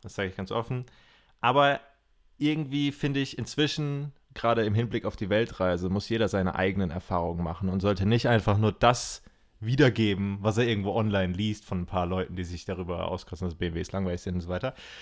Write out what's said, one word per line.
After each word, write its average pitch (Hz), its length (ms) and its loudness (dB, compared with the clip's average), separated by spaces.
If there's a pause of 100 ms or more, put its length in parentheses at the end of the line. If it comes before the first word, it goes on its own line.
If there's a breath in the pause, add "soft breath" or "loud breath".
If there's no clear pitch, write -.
Das - 100 -16
sage 98 160 -4
ich - 80 -12
ganz 95 140 -6
offen. 123 340 -4 (560 soft breath)
Aber 139 400 4 (560)
irgendwie 147 560 0
finde 143 260 -2
ich 135 180 -4
inzwischen, 143 760 -2 (220)
gerade 117 280 2
im 104 120 2
Hinblick 117 300 0
auf 107 120 -4
die 98 120 -4
Weltreise, 92 600 2
muss 98 180 -2
jeder 110 220 2
seine 92 260 0
eigenen 95 360 0
Erfahrungen 85 520 -4
machen 82 240 -4
und 92 140 0
sollte 95 240 2
nicht 120 240 4
einfach 107 280 4
nur 107 140 4
das - 500 2 (400 soft breath)
wiedergeben, 107 800 2
was 104 160 2
er 120 100 4
irgendwo 101 240 0
online 98 420 2
liest 104 320 -2
von 92 140 -4
ein 87 60 -4
paar 90 200 -2
Leuten, 92 300 -4
die 90 80 -4
sich 85 220 -10
darüber 87 420 -6
auskotzen, 90 400 -6
dass 82 80 -6
B 87 120 -4
M 82 60 -4
Ws 82 200 -6
langweilig 92 280 -4
sind 90 140 -6
und 87 60 -2
so 85 80 -10
weiter. 90 260 -4 (260 loud breath)